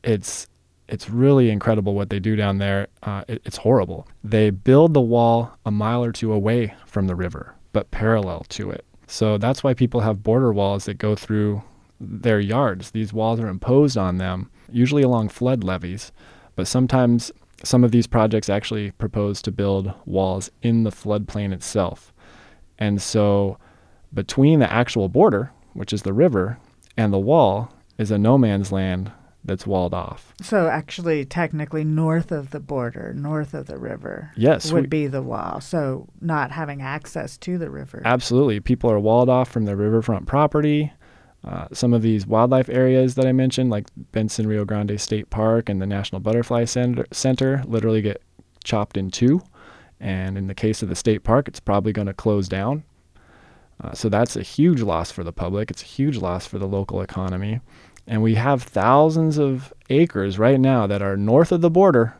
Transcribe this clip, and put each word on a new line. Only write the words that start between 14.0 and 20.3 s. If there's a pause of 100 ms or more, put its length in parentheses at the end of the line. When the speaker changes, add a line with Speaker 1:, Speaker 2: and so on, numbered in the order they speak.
Speaker 1:
them, (220)
usually
along
flood
levees, (420)
but
sometimes (320)
some
of
these
projects
actually
propose
to
build (120)
walls (100)